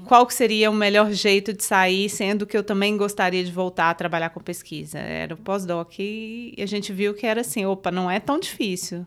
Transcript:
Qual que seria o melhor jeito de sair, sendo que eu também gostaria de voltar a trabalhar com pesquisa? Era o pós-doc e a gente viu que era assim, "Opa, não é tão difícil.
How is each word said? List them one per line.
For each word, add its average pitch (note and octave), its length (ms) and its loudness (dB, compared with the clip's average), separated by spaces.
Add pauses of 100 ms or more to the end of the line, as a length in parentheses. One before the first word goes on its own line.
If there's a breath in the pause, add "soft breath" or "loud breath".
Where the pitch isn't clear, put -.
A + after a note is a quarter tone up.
Qual B3 200 8
que B3 80 -2
seria G#3+ 360 4
o G#3+ 40 2
melhor G#3 380 4
jeito G3+ 420 2
de F#3+ 100 -6
sair, F#3+ 460 4
sendo G3+ 380 -2
que A3+ 100 -2
eu G3+ 60 2
também G#3 340 0
gostaria G3 460 0
de F3+ 80 -6
voltar F3+ 400 0
a - 20 -2
trabalhar E3 380 -2
com - 80 -16
pesquisa? D#3 580 -12
Era D#3+ 380 -8
o - 20 -12
pós-doc F#3 600 -6
e A3 580 -10
a G3+ 80 -6
gente G3+ 260 -4
viu G#3 220 0
que G#3 140 -4
era A3 140 0
assim, A3+ 240 -4
"Opa, F#3+ 260 -2
não F3+ 180 -2
é F#3+ 100 0
tão C#4+ 200 -2
difícil. F3+ 680 -6